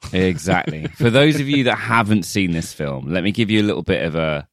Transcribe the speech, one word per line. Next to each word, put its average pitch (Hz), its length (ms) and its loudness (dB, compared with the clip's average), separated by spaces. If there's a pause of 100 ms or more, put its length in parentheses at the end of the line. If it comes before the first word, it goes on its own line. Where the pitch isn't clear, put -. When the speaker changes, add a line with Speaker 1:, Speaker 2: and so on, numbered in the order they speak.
Speaker 1:
<laughs> - 100 -10
Speaker 2:
Exactly. 87 840 0
For 127 140 2
those 147 320 4
of 139 80 -4
you 139 160 0
that 113 100 2
haven't 107 480 2
seen 95 280 -2
this 82 200 -4
film, 69 400 -8
let 87 120 -2
me 101 100 0
give 110 180 0
you 107 100 4
a 104 60 2
little 85 160 -2
bit 95 200 0
of 78 120 -4
a 78 380 -2